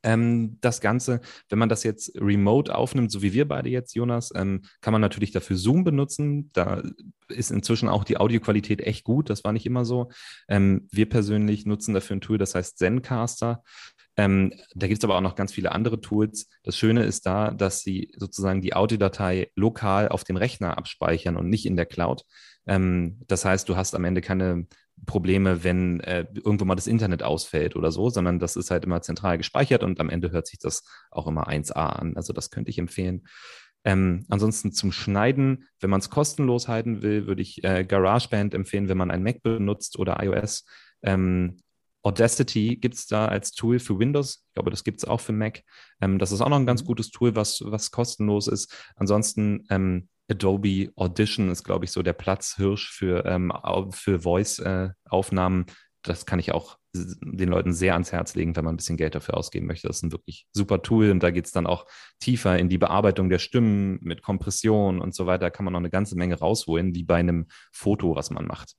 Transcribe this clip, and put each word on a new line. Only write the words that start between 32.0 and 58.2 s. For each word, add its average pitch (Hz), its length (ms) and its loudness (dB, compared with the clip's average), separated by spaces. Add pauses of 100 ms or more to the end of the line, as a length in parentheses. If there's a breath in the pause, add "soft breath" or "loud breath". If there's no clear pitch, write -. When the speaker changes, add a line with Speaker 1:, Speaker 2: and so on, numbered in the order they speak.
Speaker 1:
Also - 160 -8
das - 180 -8
könnte - 220 -6
ich - 80 -6
empfehlen. 90 480 -4 (560 loud breath)
Ähm, 95 460 2
ansonsten 104 420 0
zum 95 220 -2
Schneiden, 131 720 0 (160 loud breath)
wenn 98 80 0
man's 98 200 0
kostenlos 131 600 0
halten 113 320 -2
will, 104 260 0
würde 98 140 -2
ich, - 240 -8
äh, 92 180 2
GarageBand 101 680 2
empfehlen, 98 340 -2
wenn 92 100 2
man 90 140 0
ein 90 100 0
Mac 117 220 -2
benutzt 104 560 -2
oder 92 240 0
I 98 60 0
O - 20 2
S. 101 320 -2 (400 loud breath)
Ähm, 92 540 2 (440)
Audacity 113 760 2
gibt's - 300 -4
da 107 200 2
als 104 240 -2
Tool 120 280 0
für 104 200 -2
Windows. 139 480 0
Ich - 60 -20
glaube, - 180 -2
das - 120 -8
gibt's - 220 -6
auch 117 160 0
für 113 120 -4
Mac. 107 280 -4 (400 loud breath)
Ähm, 95 180 2
das 95 120 0
ist 101 100 0
auch 135 80 2
noch 147 100 4
ein 131 80 4
ganz 123 160 0
Speaker 2:
Mhm. - 40 -8
Speaker 1:
gutes 113 240 -4
Tool, 120 240 2
was, 107 300 -2
was 107 260 -6
kostenlos 104 560 0
ist. - 260 -4 (220 loud breath)
Ansonsten, 104 760 0
ähm, 92 380 0 (200)
Adobe 98 680 2
Audition 95 540 0
ist, 87 140 -4
glaube 92 220 -2
ich, - 60 -10
so 95 100 -4
der 87 120 0
Platzhirsch - 800 -2
für, 90 340 -2
ähm, 90 260 0
Au-, 95 400 -4
für 92 300 -2
Voice, 90 380 0
äh, 92 300 -2 (180)
Aufnahmen. 92 580 0 (360 loud breath)
Das - 240 -6
kann 90 140 0
ich - 120 -2
auch - 260 -4 (180)
s-, 90 260 -8
den 92 280 -2
Leuten 87 240 0
sehr 90 200 2
ans 85 180 0
Herz 85 240 -4